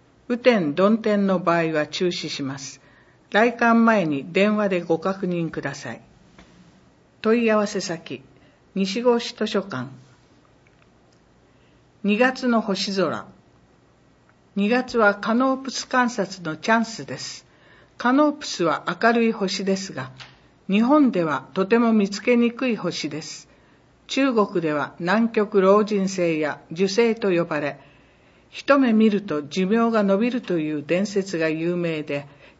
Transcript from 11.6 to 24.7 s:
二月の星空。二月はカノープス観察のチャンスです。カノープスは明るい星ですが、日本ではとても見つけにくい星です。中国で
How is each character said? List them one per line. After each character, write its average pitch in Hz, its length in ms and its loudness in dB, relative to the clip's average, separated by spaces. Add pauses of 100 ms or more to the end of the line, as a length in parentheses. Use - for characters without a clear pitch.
二 202 120 2
月 254 300 0
の 233 140 2
星 196 320 -4
空。 151 340 -2 (1300)
二 202 140 0
月 247 300 -2
は 202 160 6
カ 202 180 -4
ノ 262 220 2
ー 269 80 -8
プ 269 80 -10
ス - 180 -10
観 247 220 0
察 185 320 -6
の 156 160 -6
チ - 120 -4
ャ 226 100 4
ン 220 40 0
ス 143 220 -12
で 127 100 -8
す。 - 300 -14 (500)
カ 240 160 0
ノ 294 160 6
ー 285 40 0
プ - 140 -10
ス - 180 -2
は 147 200 0 (180)
明 226 120 6
る 233 100 2
い 226 80 2
星 202 320 -4
で 190 140 0
す - 160 -12
が、 131 160 -10 (580)
日 104 140 2
本 269 280 6
で 180 140 0
は 151 300 -4
と 190 100 0
て 226 140 2
も 233 160 4
見 196 160 4
つ - 100 -10
け 247 160 2
に 240 160 2
く 254 160 -4
い 220 80 0
星 160 320 -6
で 151 140 -8
す。 - 260 -18 (600)
中 269 260 0
国 202 260 2
で 156 140 -2